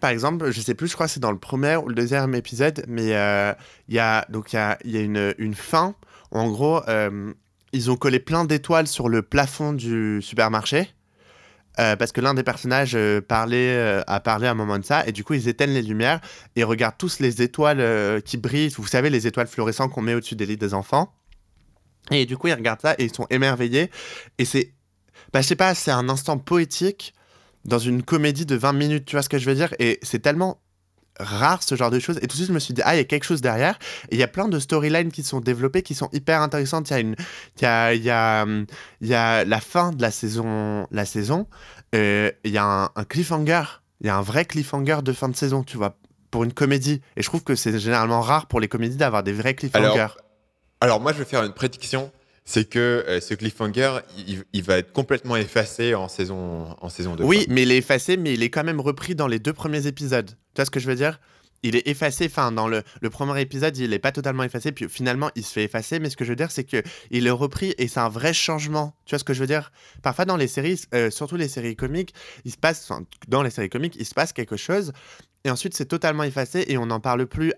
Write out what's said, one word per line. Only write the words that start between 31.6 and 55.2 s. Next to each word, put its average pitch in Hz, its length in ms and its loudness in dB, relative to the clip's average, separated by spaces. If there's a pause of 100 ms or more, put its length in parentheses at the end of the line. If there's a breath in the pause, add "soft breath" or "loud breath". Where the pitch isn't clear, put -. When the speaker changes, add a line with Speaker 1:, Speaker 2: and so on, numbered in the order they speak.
Speaker 1:
ce 135 140 -2
genre 120 160 2
de 123 80 4
choses. 165 160 -2
Et - 60 -8
tout 127 80 0
de - 20 -10
suite, 175 160 -2
je 190 40 2
me 165 60 2
suis - 160 -6
dit, « - 100 0
Ah, 165 120 4
il - 20 4
y - 20 4
a 127 40 2
quelque 147 180 -2
chose 160 180 0
derrière. » 127 380 2 (320 loud breath)
Et 110 60 0
il - 20 2
y 127 60 4
a - 20 2
plein 196 220 -2
de 175 100 2
storylines 156 540 0
qui 151 100 -8
sont 135 160 -4
développées, 127 440 0
qui 147 120 -6
sont 139 180 -4
hyper 151 300 2
intéressantes. 147 480 -2
Il - 20 -4
y 139 40 2
a - 20 2
une, 110 160 0 (420 loud breath)
il - 60 -8
y 131 40 6
a, 117 280 4
il 113 80 0
y 120 80 2
a, 113 320 4
hum, 107 240 -2 (340 loud breath)
il 107 60 -6
y 120 80 2
a 113 300 4
la 110 160 2
fin 175 320 0
de 131 100 -4
la 113 80 4
saison, 107 800 -2
la 104 140 -2
saison, 131 420 -2 (480 loud breath)
euh, 104 380 4 (100)
il 110 80 -4
y 104 80 0
a 104 60 4
un, 98 320 2
un 107 80 -6
cliffhanger. 160 580 0 (380)
Il 104 80 -2
y - 20 2
a 98 60 2
un 101 60 2
vrai 107 220 0
cliffhanger 147 600 -2
de 131 80 0
fin 131 160 -2
de 127 80 -4
saison, 135 260 0
tu 127 140 -10
vois, 101 200 -2 (360)
pour 117 100 2
une 117 100 0
comédie. 139 480 2 (160 soft breath)
Et 110 60 -2
je - 60 -2
trouve 165 160 -2
que 139 100 0
c'est 113 240 0
généralement 113 420 2
rare 143 280 2
pour 127 100 0
les 110 80 0
comédies 117 300 -2
d'avoir 120 260 2
des 98 100 -2
vrais 113 220 0
cliffhangers. 113 320 4
Speaker 2:
Alors... 107 320 2 (640)
alors 113 200 6
moi, 143 120 0
je 147 60 -6
vais 139 60 -4
faire 123 200 0
une 101 100 -6
prédiction. 131 560 -4 (360 soft breath)
C'est 113 220 0
que, 120 400 2
euh, 87 140 0
ce - 100 -8
cliffhanger, 113 680 -2 (180)
il, 95 340 -8
il 98 100 -2
va 95 140 4
être 92 160 0
complètement 123 440 0